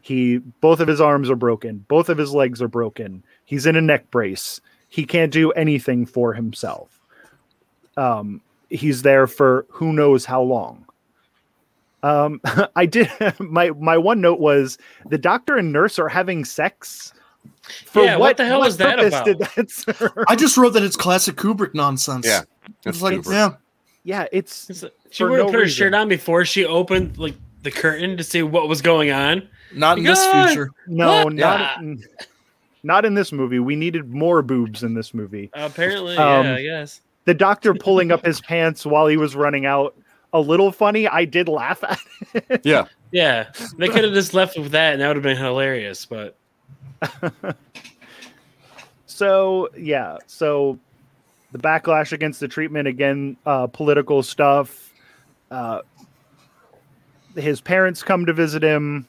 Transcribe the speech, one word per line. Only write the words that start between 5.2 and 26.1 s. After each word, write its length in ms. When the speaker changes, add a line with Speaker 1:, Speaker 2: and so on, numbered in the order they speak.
Speaker 1:
do 200
anything 540
for 280
himself. 640
Um, 440
he's 320
there 240
for 440
who 220
knows 320
how 180
long. 420
Um, 380
<laughs> 180
I 100
did, 240
<laughs> 120
my, 320
my 260
one 240
note 200
was 360
the 100
doctor 380
and 160
nurse 260
are 100
having 360
sex. 680
For 160
Speaker 2:
Yeah, 140
what 40
Speaker 1:
what, 180
Speaker 2:
the 80
hell 140
Speaker 1:
what 60
Speaker 2:
was 120
that 200
Speaker 1:
purpose 160
Speaker 2:
about? 120
Speaker 1:
did 120
that 320
<laughs> 0
serve? 420
Speaker 3:
I 80
just 220
wrote 160
that 80
it's 140
classic 400
Kubrick 380
nonsense. 520
Speaker 4:
Yeah, 140
Speaker 3:
It's 440
Speaker 4:
that's 180
Speaker 3:
like, 180
Speaker 4:
Kubrick. 120
Speaker 3:
yeah. 180
Speaker 1:
Yeah, 260
it's 360
Speaker 2:
It's 140
like, 100
she 140
Speaker 1:
for 60
Speaker 2:
would've 160
Speaker 1:
no 40
Speaker 2:
put 40
her 80
Speaker 1:
reason. 140
Speaker 2:
shirt 180
on 160